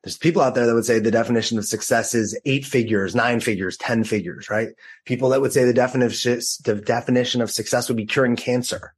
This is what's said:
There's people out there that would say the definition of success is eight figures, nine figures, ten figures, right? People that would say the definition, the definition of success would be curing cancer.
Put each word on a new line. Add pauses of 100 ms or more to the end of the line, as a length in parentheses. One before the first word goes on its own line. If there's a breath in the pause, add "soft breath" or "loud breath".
There's
people
out
there
that
would
say
the
definition
of
success
is
eight
figures,
nine
figures,
ten
figures,
right? (360 loud breath)
People
that
would
say
the
definition, (240)
the
definition
of
success
would
be
curing
cancer.